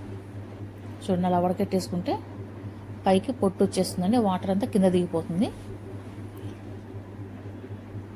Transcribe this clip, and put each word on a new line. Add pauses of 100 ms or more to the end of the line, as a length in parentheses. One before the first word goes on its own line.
(1040)
చూడండి,
అలా
వడకట్టేసుకుంటే (880)
పైకి
పొట్టు
వచ్చేస్తుందండి,
వాటర్
అంతా
కింద
దిగిపోతుంది. (2750)